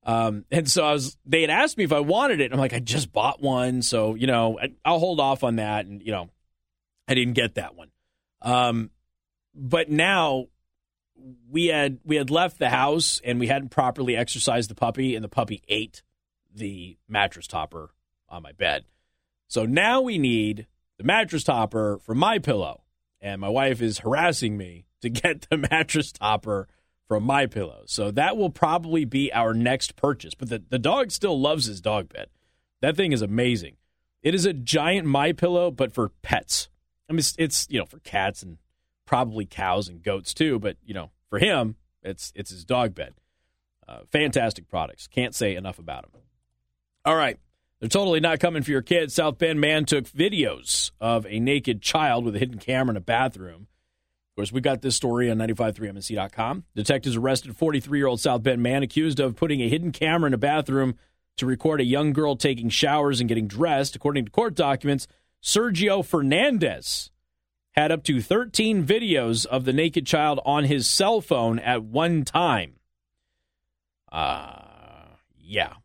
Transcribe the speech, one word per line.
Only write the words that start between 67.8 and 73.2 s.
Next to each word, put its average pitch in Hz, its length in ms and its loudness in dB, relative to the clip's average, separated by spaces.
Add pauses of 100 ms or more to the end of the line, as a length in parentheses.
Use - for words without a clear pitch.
up 160 140 -2
to 131 160 2
thirteen 220 640 2
videos 135 640 2
of 127 180 -2
the 131 80 2
naked 156 340 0
child 151 380 2
on 143 200 2
his 139 220 2
cell 208 360 2
phone 117 360 2
at 120 240 -2
one 147 420 0
time. 127 500 0 (1400)